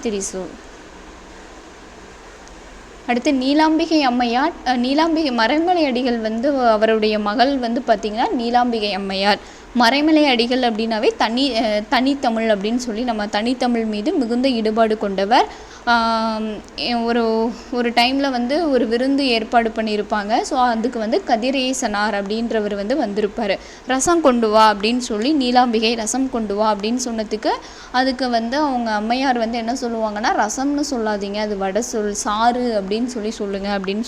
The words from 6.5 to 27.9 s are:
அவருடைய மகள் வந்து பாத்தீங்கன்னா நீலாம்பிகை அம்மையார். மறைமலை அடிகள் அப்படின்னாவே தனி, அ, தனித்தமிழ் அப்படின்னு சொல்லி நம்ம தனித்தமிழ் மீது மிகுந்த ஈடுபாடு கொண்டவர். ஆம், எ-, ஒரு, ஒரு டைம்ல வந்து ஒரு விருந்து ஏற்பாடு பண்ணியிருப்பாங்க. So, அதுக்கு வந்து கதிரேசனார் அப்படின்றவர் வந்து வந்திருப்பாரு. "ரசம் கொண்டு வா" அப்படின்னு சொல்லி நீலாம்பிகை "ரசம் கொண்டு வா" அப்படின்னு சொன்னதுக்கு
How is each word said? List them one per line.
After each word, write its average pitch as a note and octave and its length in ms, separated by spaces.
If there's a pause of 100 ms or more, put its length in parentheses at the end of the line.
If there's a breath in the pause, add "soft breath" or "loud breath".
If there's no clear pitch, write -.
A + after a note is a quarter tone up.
அவருடைய G#3+ 520
மகள் B3 380
வந்து A#3+ 300
பாத்தீங்கன்னா A3 400 (100)
நீலாம்பிகை A#3 540
அம்மையார். G3 480 (400 loud breath)
மறைமலை D4 460
அடிகள் B3 360
அப்படின்னாவே A3+ 560
தனி, B3 380
அ, G#3+ 340
தனித்தமிழ் B3 600
அப்படின்னு G#3 240
சொல்லி A#3+ 280
நம்ம A3 220
தனித்தமிழ் A#3 600
மீது G#3+ 280
மிகுந்த B3 360
ஈடுபாடு A3 480
கொண்டவர். G#3 500 (380 loud breath)
ஆம், A3+ 680 (240)
எ-, A#3 260
ஒரு, A#3 480 (200 loud breath)
ஒரு A#3+ 180
டைம்ல C4 420
வந்து C#4 400
ஒரு B3+ 160
விருந்து C4+ 400
ஏற்பாடு A3+ 420
பண்ணியிருப்பாங்க. G#3+ 720
So, E4 180
அதுக்கு A#3+ 400
வந்து A3+ 280
கதிரேசனார் A#3+ 840
அப்படின்றவர் G#3 640
வந்து G3+ 280
வந்திருப்பாரு. G#3 540 (300 loud breath)
"ரசம் D#4+ 340
கொண்டு A#3+ 280
வா" A3 240
அப்படின்னு G#3+ 240
சொல்லி A#3+ 360
நீலாம்பிகை B3 600
"ரசம் B3 340
கொண்டு G#3+ 260
வா" G#3+ 200
அப்படின்னு G#3+ 300
சொன்னதுக்கு A3 440 (420 loud breath)